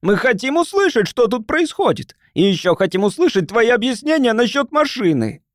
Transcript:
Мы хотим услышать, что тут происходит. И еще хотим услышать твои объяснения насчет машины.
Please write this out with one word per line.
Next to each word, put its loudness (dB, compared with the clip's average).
Мы 2
хотим -2
услышать, 0
что 0
тут -2
происходит. -2
И 0
еще 2
хотим -2
услышать 0
твои 0
объяснения 0
насчет 0
машины. 0